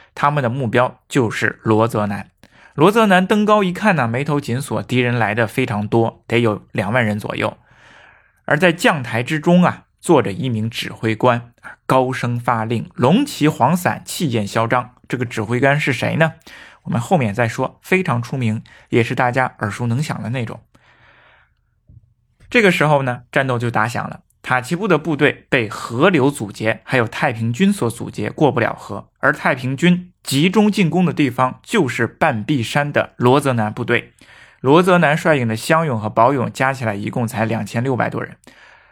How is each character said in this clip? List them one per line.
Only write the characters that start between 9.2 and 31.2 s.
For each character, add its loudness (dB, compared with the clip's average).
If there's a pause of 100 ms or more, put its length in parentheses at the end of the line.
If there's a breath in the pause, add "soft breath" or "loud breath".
之 -4
中 4
啊， -2 (160)
坐 4
着 -2
一 -4
名 -2
指 -10
挥 -2
官， 0 (320 loud breath)
高 0
声 -4
发 -2
令， -4
龙 4
旗 -2
晃 0
伞， -2
气 -4
焰 -2
嚣 -2
张。 -2 (120)
这 -6
个 -2
指 -6
挥 -2
官 4
是 -2
谁 -4
呢？ 2 (480 loud breath)
我 -12
们 -2
后 -2
面 0
再 2
说， -6
非 0
常 -2
出 -10
名， -2 (260 soft breath)
也 4
是 -4
大 0
家 -2
耳 -4
熟 -6
能 0
详 -6
的 -6
那 -4
种。 -12 (1900 soft breath)
这 2
个 6
时 2
候 2
呢， -6 (100)
战 2
斗 0
就 -2
打 0
响 -6
了。 -16 (200)
塔 -2
奇 -6
布 -2
的 4
部 -4
队 0
被 0
河 0
流 4
阻 -6
截， -4
还 -2
有 2
太 -2
平 -4
军 2
所 -2
阻 -10
截， -6
过 2
不 -2
了 0
河。 -14 (100)
而 2
太 -2
平 -6
军 2 (100)
集 0
中 2
进 2
攻 0
的 0
地 0